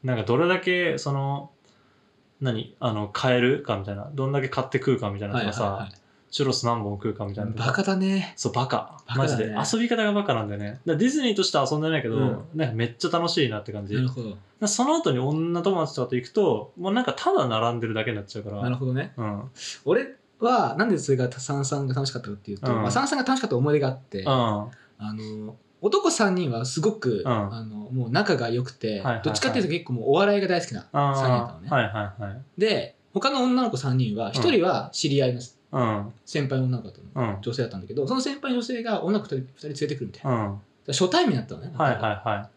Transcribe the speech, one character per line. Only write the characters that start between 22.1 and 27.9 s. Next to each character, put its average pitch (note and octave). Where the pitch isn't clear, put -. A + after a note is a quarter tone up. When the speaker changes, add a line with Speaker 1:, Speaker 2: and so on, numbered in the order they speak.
Speaker 2:
か B2
っ A2+
た -
か G#2
っ -
て G2+
い G2+
う G2
と、 C3
Speaker 1:
う A#2
ん。 A2
Speaker 2:
ま G#2
あ、 -
三 C4+
三 C#4+
が B3+
楽 B3+
し -
か A3+
っ -
た B2
思 C#3
い D3
出 D3
が C3
あ -
っ B2+
て、 -
Speaker 1:
う -
ん。 D3+
Speaker 2:
あ A2+
の、 G#2+
男 F#4
三 G3+
人 E3+
は A#2+
す -
ご G#3
く、 A2+
Speaker 1:
う C3+
ん。 -
Speaker 2:
あ G#2+
の、 -
も B2